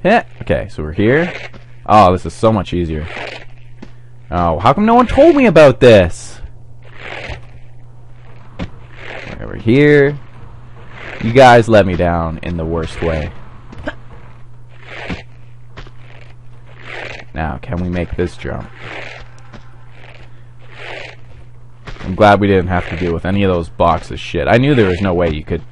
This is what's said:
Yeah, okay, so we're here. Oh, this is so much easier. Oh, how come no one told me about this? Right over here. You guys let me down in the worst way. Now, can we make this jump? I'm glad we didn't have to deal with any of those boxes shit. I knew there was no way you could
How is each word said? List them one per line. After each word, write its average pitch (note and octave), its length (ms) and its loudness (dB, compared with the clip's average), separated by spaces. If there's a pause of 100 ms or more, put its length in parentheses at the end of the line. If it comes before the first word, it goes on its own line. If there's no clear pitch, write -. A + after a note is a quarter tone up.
Yeah, G3+ 220 4 (140)
okay, - 280 -2
so - 140 -10
we're D2+ 80 -6
here. B2+ 420 2 (540)
Oh, G2+ 240 8
this F#2 160 -2
is E2+ 80 -8
so A2+ 180 2
much F#2 220 -2
easier. D#2+ 320 -4 (1300)
Oh, E2+ 260 0
how A2+ 140 4
come G3+ 120 2
no A#3 120 4
one B3 100 6
told D4 300 6
me C4 100 6
about D#3 320 8
this? G#2+ 640 6 (2250)
Right - 800 -14
over G#2+ 140 -10
here. C#3+ 640 4 (1040)
You A2+ 100 -2
guys A#2+ 360 8
let G#2 180 6
me F#2 80 0
down E2+ 480 0
in F2 140 -6
the D#2+ 80 -4
worst D#2+ 360 -6
way. D#2+ 300 -2 (4000)
Now, D#2 260 -6
can F2 220 -8
we F2 80 -4
make F2 280 -4
this F2+ 200 -4
jump? - 320 -10 (3250)
I'm F#2 160 -6
glad G2+ 240 6
we G2+ 80 2
didn't F#2 180 4
have F2+ 220 -2
to E2+ 80 -8
deal E2+ 180 -2
with - 100 -6
any G2 200 0
of F#2 100 2
those E2+ 140 -2
boxes E2 500 0
shit. D2 300 -4
I A2+ 100 6
knew C#3 160 4
there G#2+ 140 4
was F2 120 -2
no G2 140 0
way E2+ 160 2
you D#2 140 -6
could E2+ 260 -6